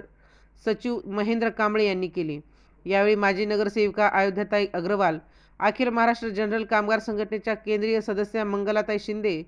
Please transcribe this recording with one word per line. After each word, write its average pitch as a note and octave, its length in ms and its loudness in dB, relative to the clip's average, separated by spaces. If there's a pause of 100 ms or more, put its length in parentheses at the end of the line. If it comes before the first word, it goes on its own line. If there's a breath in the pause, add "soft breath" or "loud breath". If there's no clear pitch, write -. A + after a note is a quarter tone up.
(640 soft breath)
सचिव A3+ 400 -2
महेंद्र A3 440 0
कांबळे G#3+ 360 2
यांनी F#3 220 0
केले. D#3 320 -6 (460 soft breath)
यावेळी G3 300 4
माजी G3+ 300 2
नगरसेविका G#3 640 2
अयोध्याताई G3+ 680 0
अग्रवाल, F3+ 440 0 (420 soft breath)
अखिल G#3+ 300 0
महाराष्ट्र A#3 380 2
जनरल G#3+ 360 -2
कामगार G#3+ 360 2
संघटनेच्या G#3+ 540 -4
केंद्रीय G#3+ 480 0
सदस्या G#3+ 440 -2
मंगलाताई G#3 540 0
शिंदे, G#3 480 -4